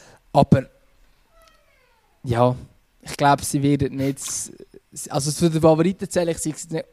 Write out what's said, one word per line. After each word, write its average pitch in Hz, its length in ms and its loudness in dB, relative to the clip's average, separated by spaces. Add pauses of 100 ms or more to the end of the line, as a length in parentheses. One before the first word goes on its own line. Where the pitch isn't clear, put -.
(340)
Aber, 135 300 4 (1600)
ja, 123 320 2 (460)
ich - 160 -14
glaub, 143 240 4
sie 143 220 -4
werden 139 320 2
nicht 135 240 -4
s-, - 320 -10 (420)
s-, - 140 -14
also 147 240 -6
zu 170 180 0
den 160 120 -2
Favoriten 165 480 2
zähle 170 220 -2
ich 160 80 -6
sie - 100 -6
nicht, 160 440 -8